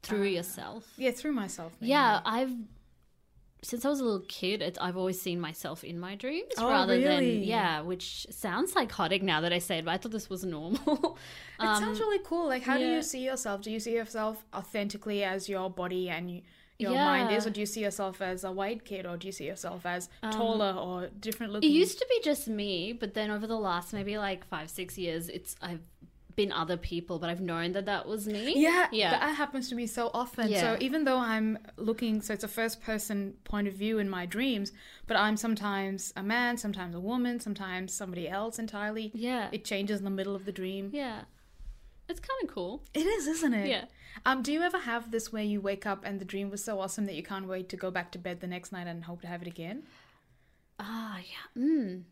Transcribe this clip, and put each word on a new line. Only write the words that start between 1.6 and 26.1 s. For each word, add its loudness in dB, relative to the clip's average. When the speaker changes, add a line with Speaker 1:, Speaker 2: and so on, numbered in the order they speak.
Speaker 1:
Yeah, 6
Speaker 2:
mainly. 2
Speaker 1:
I've, 0
since -6
I 4
was 2
a 0
little 0
kid, -2
it's, -4
I've -2
always 0
seen 0
myself -6
in -8
my -8
dreams -4
Speaker 2:
Oh, 2
Speaker 1:
rather 6
than, 6
Speaker 2:
really? 4
Speaker 1:
yeah, 2
which -6
sounds -2
psychotic 2
now 4
that 4
I 4
say 0
it, -4
but 0
I 2
thought -6
this -6
was -6
normal. 2
<laughs> -16
Speaker 2:
It 2
sounds 4
Speaker 1:
Um, 2
Speaker 2:
really 2
cool. 0
Like, 0
how 4
do 4
Speaker 1:
yeah. 4
Speaker 2:
you 2
see -4
yourself? -2
Do -6
you -2
see -2
yourself -2
authentically -2
as -2
your 0
body -2
and -4
you, -10
your 2
mind 6
is, 4
Speaker 1:
Yeah. 0
Speaker 2:
or -2
do -4
you 2
see -4
yourself -2
as -2
a -2
white -2
kid, -6
or -6
do -8
you -6
see -8
yourself -6
as -4
Speaker 1:
Um, -2
Speaker 2:
taller 2
or -4
different -4
Speaker 1:
it -4
Speaker 2:
looking? 8
Speaker 1:
used 2
to 2
be 4
just 2
me, 0
but -6
then 0
over -2
the -2
last -2
maybe, -2
like, -4
five, -6
six -8
years, -2
it's, -10
I've -6